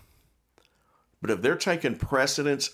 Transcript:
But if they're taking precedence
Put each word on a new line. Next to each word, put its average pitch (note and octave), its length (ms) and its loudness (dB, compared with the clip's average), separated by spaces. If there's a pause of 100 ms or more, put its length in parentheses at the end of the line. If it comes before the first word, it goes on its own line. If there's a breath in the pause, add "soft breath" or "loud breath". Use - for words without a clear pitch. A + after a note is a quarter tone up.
(1200 loud breath)
But A2 80 0
if F#2+ 120 0
they're C#3 140 4
taking E3+ 400 0
precedence C#3 760 0